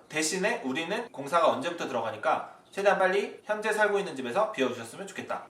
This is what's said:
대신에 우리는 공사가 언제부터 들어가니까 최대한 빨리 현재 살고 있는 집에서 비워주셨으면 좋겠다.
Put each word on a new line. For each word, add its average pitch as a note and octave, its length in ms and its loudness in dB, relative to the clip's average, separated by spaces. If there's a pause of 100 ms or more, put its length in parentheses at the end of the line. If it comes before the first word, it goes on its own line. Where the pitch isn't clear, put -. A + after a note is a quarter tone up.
대신에 F3 560 0
우리는 D#3+ 480 -4
공사가 D#3 380 2
언제부터 E3+ 380 -2
들어가니까 A#2 640 -2 (180)
최대한 G3 280 4
빨리 G3 460 2
현재 G#3+ 280 -2
살고 G3+ 280 4
있는 E3+ 160 -6
집에서 C3 340 0
비워주셨으면 B2+ 560 -4
좋겠다. - 440 -8